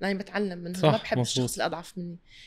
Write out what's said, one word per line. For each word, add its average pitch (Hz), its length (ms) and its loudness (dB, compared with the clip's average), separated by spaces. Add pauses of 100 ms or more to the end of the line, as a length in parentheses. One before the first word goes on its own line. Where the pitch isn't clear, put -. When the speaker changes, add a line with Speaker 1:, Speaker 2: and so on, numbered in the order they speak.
Speaker 1:
لأني 196 180 0
بتعلم 196 400 -4
منهم. 175 140 -8
Speaker 2:
صح، 175 180 6
Speaker 1:
ما 220 60 6
بحب - 200 -2
Speaker 2:
مظبوط. 123 200 2
Speaker 1:
الشخص 123 180 0
الأضعف 165 420 -4
مني، 175 200 -8 (300)